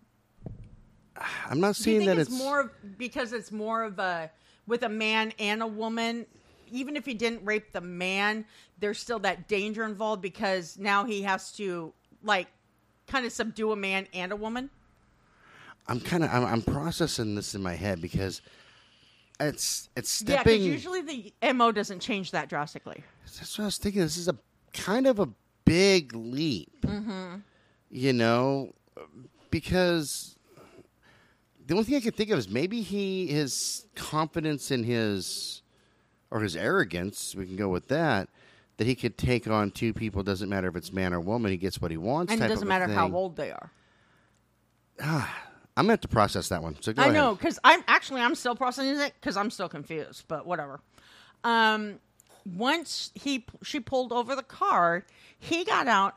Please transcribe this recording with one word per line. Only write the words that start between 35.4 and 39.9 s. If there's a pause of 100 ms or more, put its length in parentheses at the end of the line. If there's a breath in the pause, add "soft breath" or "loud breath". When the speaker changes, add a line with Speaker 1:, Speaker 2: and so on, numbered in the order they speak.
Speaker 1:
or
his
arrogance,
we
can
go
with
that, (480 soft breath)
that
he
could
take
on
two